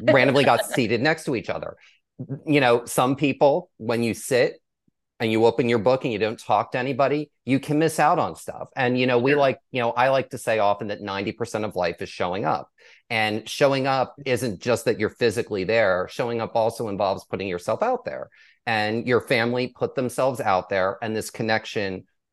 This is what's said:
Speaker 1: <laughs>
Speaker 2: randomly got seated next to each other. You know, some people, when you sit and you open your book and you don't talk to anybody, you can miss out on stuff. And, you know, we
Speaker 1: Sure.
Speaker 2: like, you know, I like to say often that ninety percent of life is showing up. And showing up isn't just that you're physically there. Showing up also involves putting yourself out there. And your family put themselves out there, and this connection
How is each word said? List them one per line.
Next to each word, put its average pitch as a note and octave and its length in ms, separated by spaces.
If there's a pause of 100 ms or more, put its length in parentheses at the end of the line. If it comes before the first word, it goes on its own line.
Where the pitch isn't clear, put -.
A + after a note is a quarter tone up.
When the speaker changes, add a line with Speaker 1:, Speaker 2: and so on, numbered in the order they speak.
Speaker 1:
<laughs> - 100
Speaker 2:
randomly C3+ 320
got A#2 200
seated A2+ 380
next D#3 220
to D3+ 100
each G2+ 160
other. - 260 (720)
You D3 140
know, A#2+ 240
some C3 320
people, D3 520 (100)
when A#2 260
you A2+ 100
sit - 460 (580)
and A2+ 140
you A2 120
open A#2 240
your A#2 120
book B2+ 240
and C3 80
you G2+ 80
don't A2 180
talk A2 320
to C3+ 80
anybody, C#3 540 (120)
you C3 140
can D3 220
miss D#3+ 180
out D#3+ 220
on F#2 160
stuff. - 400
And, B2 200
you B2+ 120
know, B2 100
we C3 140
Speaker 1:
Sure. D3 80
Speaker 2:
like, C3+ 180 (140)
you B2+ 80
know, A#2 100
I B2 200
like C3+ 200
to B2 80
say A2 220
often G2+ 280
that G2+ 120
ninety G2+ 320
percent A2 320
of F#2+ 100
life F2 260
is F#2+ 80
showing G2 360
up. F#2+ 260 (400)
And A2 380
showing C3+ 380
up C3+ 280 (120)
isn't A#2+ 340
just A#2 240
that G#2 160
you're G#2 80
physically G#2+ 560
there. F#2+ 460
Showing A#2 320
up G#2 120
also A2+ 340
involves G2 360
putting G2 240
yourself F#2+ 340
out A#3+ 220
there. C2+ 240 (380)
And A2 420
your A#2+ 140
family A#2+ 460
put A#2+ 260
themselves C3 460
out F#2+ 280
there, F#2+ 320
and A2 160
this G#2 140
connection G#2+ 720 (280)